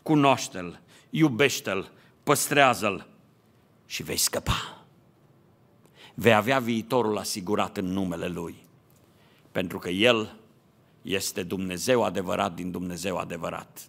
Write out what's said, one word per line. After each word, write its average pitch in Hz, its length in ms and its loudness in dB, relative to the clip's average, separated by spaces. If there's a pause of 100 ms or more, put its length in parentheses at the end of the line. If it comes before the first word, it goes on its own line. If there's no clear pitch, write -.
Cunoaște-L, 127 760 2 (300)
iubește-L, 127 800 2 (320)
păstrează-L 120 840 2 (760)
și - 180 -10
vei - 140 -6
scăpa. - 680 -4 (1300)
Vei 113 200 4
avea 113 260 4
viitorul 113 580 0
asigurat 98 600 -4
în 98 80 -4
numele 90 420 -4
Lui, 85 280 -8 (960)
pentru 92 280 -4
că 90 100 -8
El 107 460 2 (640)
este 95 420 -4
Dumnezeu 95 600 0
adevărat 95 520 -2
din 90 160 -6
Dumnezeu 90 460 -6
adevărat. 85 720 -10